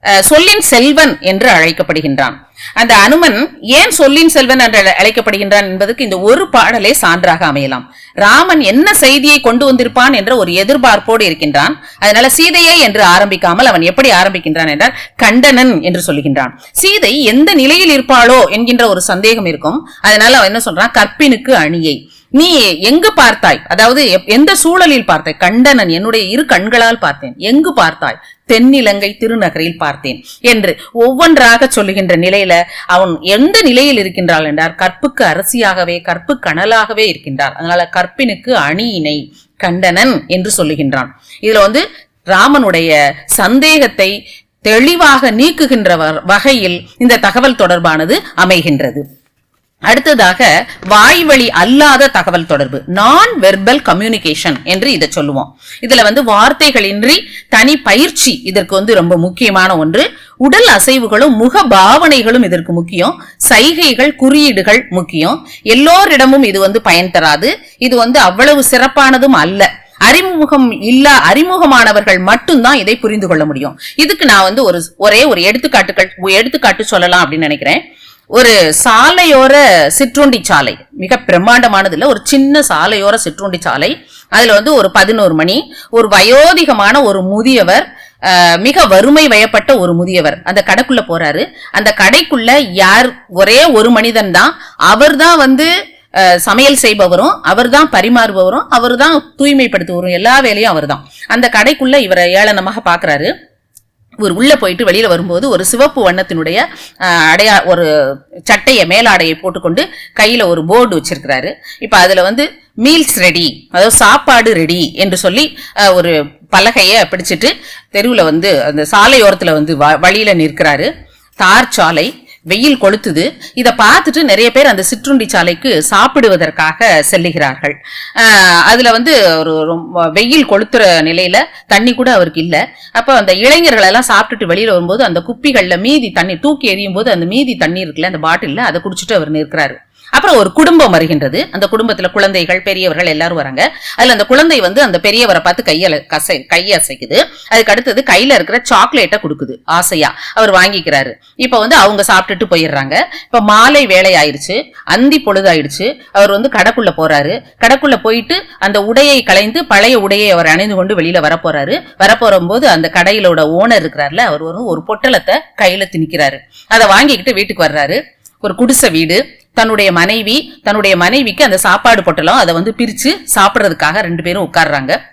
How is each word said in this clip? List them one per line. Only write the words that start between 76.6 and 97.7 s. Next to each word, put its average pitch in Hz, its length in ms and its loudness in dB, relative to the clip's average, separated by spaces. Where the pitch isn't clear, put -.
சொல்லலாம் 180 420 0
அப்படின்னு 143 100 -6
நினைக்கிறேன். 151 460 -2
ஒரு 208 480 2
சாலையோர 262 1000 4
சிற்றுண்டி 262 560 0
சாலை, 143 340 -2
மிக 190 360 -4
பிரம்மாண்டமானது 196 640 2
இல்ல, 165 140 -2
ஒரு 196 180 0
சின்ன 277 360 2
சாலையோர 202 540 0
சிற்றுண்டி 185 460 -6
சாலை. 165 460 -4
அதுல 220 240 2
வந்து 214 220 2
ஒரு 196 160 2
பதினோரு 196 440 2
மணி, 175 400 -2
ஒரு 226 180 0
வயோதிகமான 254 920 2
ஒரு 196 200 0
முதியவர், 214 720 0
அஹ், 175 380 2
மிக 277 280 2
வறுமை 262 420 4
வயப்பட்ட 220 500 2
ஒரு 175 160 0
முதியவர் 175 500 -2
அந்த 196 220 -2
கடைக்குள்ள 254 420 0
போறாரு. 165 380 -4
அந்த 208 280 -2
கடைக்குள்ள 254 720 0
யார், 202 560 2
ஒரே 208 360 2
ஒரு 240 260 4
மனிதன் 220 400 0
தான், 202 260 2
அவர் 247 400 2
தான் 330 220 4
வந்து, 302 460 2
அஹ், 185 240 4
சமையல் 247 460 2
செய்பவரும், 208 600 0
அவர் 214 260 0
தான் 302 220 2